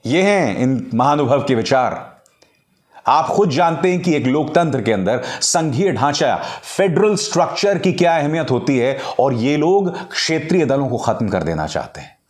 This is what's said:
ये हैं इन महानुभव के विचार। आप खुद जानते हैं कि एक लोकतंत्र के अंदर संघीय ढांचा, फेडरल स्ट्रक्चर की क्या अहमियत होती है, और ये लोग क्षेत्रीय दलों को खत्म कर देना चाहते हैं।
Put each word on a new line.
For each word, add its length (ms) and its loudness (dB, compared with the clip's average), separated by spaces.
ये 160 0
हैं 360 0
इन 360 -2
महानुभव 500 2
के 120 0
विचार। 640 -2
आप 180 4
खुद 240 2
जानते 420 0
हैं 100 -2
कि 140 2
एक 100 0
लोकतंत्र 560 0
के 120 2
अंदर 280 0
संघीय 500 0
ढांचा, 440 0
फेडरल 380 2
स्ट्रक्चर 640 0
की 160 0
क्या 240 2
अहमियत 340 -2
होती 260 0
है, 220 0
और 140 2
ये 240 0
लोग 520 0
क्षेत्रीय 560 0
दलों 220 0
को 100 -4
खत्म 320 -2
कर 140 -2
देना 240 -4
चाहते 340 -8
हैं। 160 -20